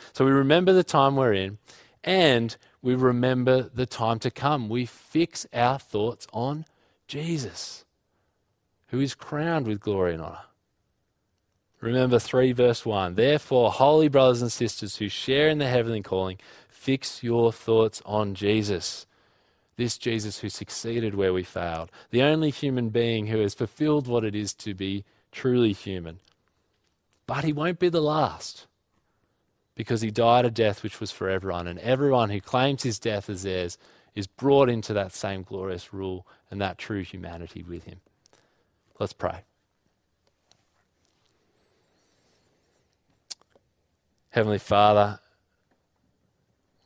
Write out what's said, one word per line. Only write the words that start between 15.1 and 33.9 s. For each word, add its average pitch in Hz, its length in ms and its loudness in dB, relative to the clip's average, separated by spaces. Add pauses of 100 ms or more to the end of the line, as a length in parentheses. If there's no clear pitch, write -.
in 156 120 0
the 139 80 0
heavenly 117 340 0
calling, 92 360 -4 (300)
fix - 560 -6
your 117 300 4
thoughts 113 520 2
on 104 300 -2
Jesus." 101 720 0 (720)
This 120 200 -4
Jesus 107 420 -4
who 104 100 -8
succeeded 113 640 -6
where 95 180 2
we 92 100 -2
failed, 85 480 -8 (180)
the 120 140 4
only 156 260 2
human 127 400 -4
being 113 380 0
who 110 120 -2
has 101 140 0
fulfilled 147 540 -2
what 120 180 0
it 104 100 -4
is 104 200 -6
to 104 180 -10
be 98 320 -6 (260)
truly 123 400 2
human, 90 480 -10 (1080)
but 135 160 -4
he 156 100 0
won't 165 240 -2
be 180 120 2
the 165 120 0
last, 151 640 -2 (1120)
because 113 260 -2
he 110 80 -2
died 117 360 4
a 120 40 2
death 107 320 0
which - 180 -10
was 104 120 -10
for 95 180 -6
everyone, 90 380 -4
and 87 120 -10
everyone 127 500 2
who 101 120 -6
claims 135 420 -2
his 117 140 -4
death 104 320 -6
as 95 140 -10
theirs 90 340 -6 (380)